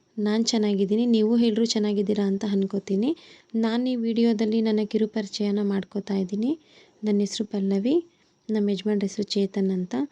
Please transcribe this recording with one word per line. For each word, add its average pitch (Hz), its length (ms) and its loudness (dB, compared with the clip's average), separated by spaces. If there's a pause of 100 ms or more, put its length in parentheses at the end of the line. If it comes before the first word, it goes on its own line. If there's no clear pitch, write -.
(180)
ನಾನ್ 214 280 0
ಚೆನ್ನಾಗಿದ್ದೀನಿ, 208 600 0
ನೀವು 220 340 4
ಎಲ್ರೂ 226 260 2
ಚೆನ್ನಾಗಿದ್ದೀರಾ 208 580 0
ಅಂತ 196 280 0
ಅನ್ಕೋತೀನಿ. 196 580 0 (440)
ನಾನ್ 226 340 0
ಈ 254 80 0
ವಿಡಿಯೋದಲ್ಲಿ 226 640 2
ನನ್ನ 214 280 2
ಕಿರು 220 180 0
ಪರಿಚಯನ 208 560 -2
ಮಾಡ್ಕೋತಾ 196 520 -4
ಇದ್ದೀನಿ. 202 360 -2 (520)
ನನ್ನ 208 160 2
ಹೆಸ್ರು 208 260 -2
ಪಲ್ಲವಿ, 196 500 0 (540)
ನಮ್ಮ 214 200 0
ಯಜಮಾನ್ರ 202 340 -2
ಹೆಸ್ರು 202 240 -4
ಚೇತನ್ 196 440 0
ಅಂತ, 185 220 -4 (180)